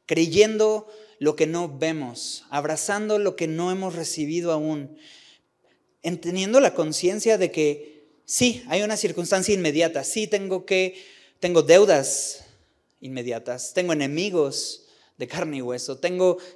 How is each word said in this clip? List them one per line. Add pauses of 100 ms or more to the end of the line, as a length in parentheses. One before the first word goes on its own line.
creyendo (300)
lo
que
no
vemos,
abrazando
lo
que
no
hemos
recibido
aún, (1040)
en
teniendo
la
conciencia
de
que (160)
sí,
hay
una
circunstancia
inmediata,
sí
tengo
que, (380)
tengo
deudas (540)
inmediatas,
tengo
enemigos (300)
de
carne
y
hueso,
tengo (180)